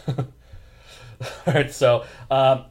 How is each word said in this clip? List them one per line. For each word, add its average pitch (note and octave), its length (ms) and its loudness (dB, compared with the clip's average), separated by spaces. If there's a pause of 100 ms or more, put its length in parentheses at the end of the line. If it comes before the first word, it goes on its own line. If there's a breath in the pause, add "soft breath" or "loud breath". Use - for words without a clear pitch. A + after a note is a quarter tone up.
<laughs> - 20 -4 (1400 loud breath)
All C3+ 80 0
right, C#3+ 160 0
so, A#2+ 340 2 (260 loud breath)
um, C3+ 400 2